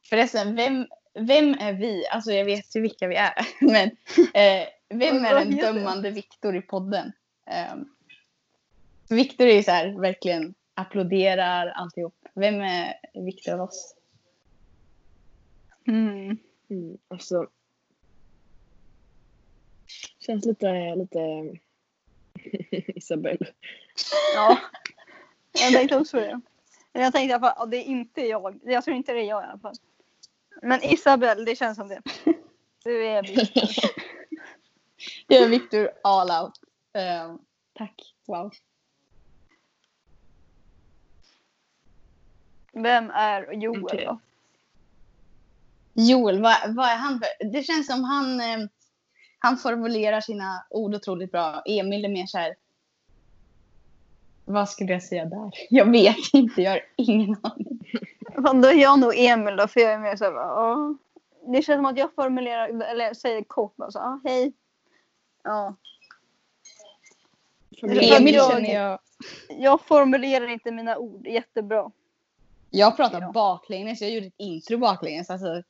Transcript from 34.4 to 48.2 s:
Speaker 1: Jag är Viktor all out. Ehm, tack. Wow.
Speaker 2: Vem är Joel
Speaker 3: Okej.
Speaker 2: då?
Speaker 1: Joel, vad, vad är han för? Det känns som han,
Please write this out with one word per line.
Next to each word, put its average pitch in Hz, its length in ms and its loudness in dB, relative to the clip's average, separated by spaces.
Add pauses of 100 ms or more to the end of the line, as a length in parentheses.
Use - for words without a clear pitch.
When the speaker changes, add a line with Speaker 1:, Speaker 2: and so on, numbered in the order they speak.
Speaker 1:
Jag 262 160 10
är 240 60 6
Viktor 226 400 0 (140)
all 180 420 2
out. - 80 -16 (400)
Ehm, 170 460 -8 (340)
tack. - 400 -18 (120)
Wow. 196 260 -10 (4000)
Speaker 2:
Vem 226 380 0
är 202 420 -2
Joel 220 300 -6
Speaker 3:
Okej. - 220 -8
Speaker 2:
då? 233 140 -8 (1700)
Speaker 1:
Joel, 226 480 4
vad, 220 340 2
vad 254 100 -2
är 240 100 2
han 262 240 -4
för? 214 320 -8
Det 277 120 -4
känns 311 240 -4
som 262 160 -6
han, 262 380 -4